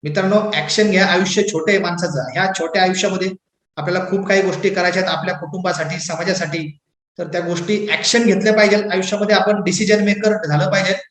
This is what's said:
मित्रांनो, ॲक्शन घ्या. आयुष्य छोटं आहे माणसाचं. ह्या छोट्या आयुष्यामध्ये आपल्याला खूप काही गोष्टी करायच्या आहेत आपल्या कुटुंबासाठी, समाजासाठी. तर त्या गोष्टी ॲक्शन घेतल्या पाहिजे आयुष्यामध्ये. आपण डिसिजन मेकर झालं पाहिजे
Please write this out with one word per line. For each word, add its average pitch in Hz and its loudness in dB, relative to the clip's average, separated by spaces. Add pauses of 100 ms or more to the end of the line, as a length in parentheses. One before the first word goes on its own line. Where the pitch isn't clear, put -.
मित्रांनो, 196 0
ॲक्शन 202 2
घ्या. 185 4
आयुष्य 190 2
छोटं 160 0
आहे 196 4
माणसाचं. 170 -2 (120)
ह्या 190 0
छोट्या 165 0
आयुष्यामध्ये 185 0 (460)
आपल्याला 180 -2
खूप 196 -2
काही 190 4
गोष्टी 185 0
करायच्या 180 0
आहेत 170 0
आपल्या 160 -4
कुटुंबासाठी, 175 -4
समाजासाठी. 165 -4 (400)
तर 175 -6
त्या 175 -4
गोष्टी 175 -2
ॲक्शन - 0
घेतल्या 208 2
पाहिजे 208 4
आयुष्यामध्ये. 202 0
आपण 196 2
डिसिजन 202 2
मेकर 202 0
झालं 151 2
पाहिजे 190 2 (160)